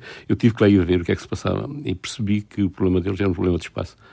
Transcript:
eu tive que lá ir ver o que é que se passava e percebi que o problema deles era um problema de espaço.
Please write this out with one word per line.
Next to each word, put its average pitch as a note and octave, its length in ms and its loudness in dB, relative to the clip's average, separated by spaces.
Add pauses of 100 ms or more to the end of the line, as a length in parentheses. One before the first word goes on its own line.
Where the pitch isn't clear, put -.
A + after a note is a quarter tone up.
(280)
eu A2 80 0
tive A2 180 2
que - 80 0
lá G#2 60 8
ir G2 160 6
ver F2+ 160 2
o F2 40 -6
que G2+ 80 0
é F#2+ 40 -2
que - 60 -8
se - 60 -16
passava - 400 -4 (160)
e F#2+ 100 -4
percebi G#2 480 -2
que - 200 -4
o F#2 80 2
problema F#2 300 0
deles F#2+ 200 -2
era G2+ 80 2
um F2+ 60 0
problema F2+ 240 0
de - 60 -12
espaço. - 320 -10 (160)